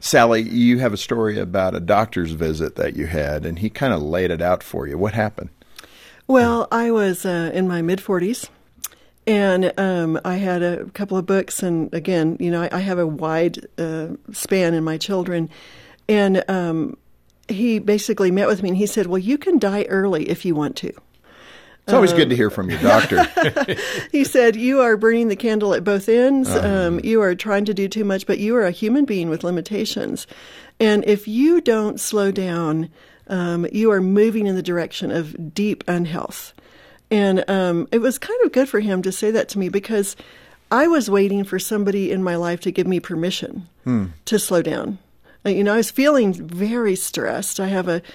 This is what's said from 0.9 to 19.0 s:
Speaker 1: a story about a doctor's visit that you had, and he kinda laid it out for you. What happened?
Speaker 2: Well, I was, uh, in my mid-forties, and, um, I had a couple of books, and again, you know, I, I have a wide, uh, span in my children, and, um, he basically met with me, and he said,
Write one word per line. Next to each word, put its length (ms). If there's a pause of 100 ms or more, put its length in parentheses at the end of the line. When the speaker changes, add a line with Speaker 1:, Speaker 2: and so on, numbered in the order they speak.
Speaker 1:
a 60
story 400
about 360
a 60
doctor's 520
visit 440
that 180
you 120
had, 400
and 120
he 120
kinda 260
laid 340
it 120
out 200
for 240
you. 120
What 160
happened? 340 (800)
Speaker 2:
Well, 420
I 200
was, 340
uh, 300
in 140
my 120
mid-forties, 680 (800)
and, 520
um, 460
I 120
had 260
a 220 (100)
couple 220
of 100
books, 360
and 320
again, 460
you 100
know, 120
I, 100
I 80
have 180
a 80
wide, 600 (120)
uh, 300 (240)
span 420
in 100
my 120
children, 520 (600)
and, 400
um, 480 (520)
he 300
basically 520
met 180
with 140
me, 80
and 80
he 80
said, 200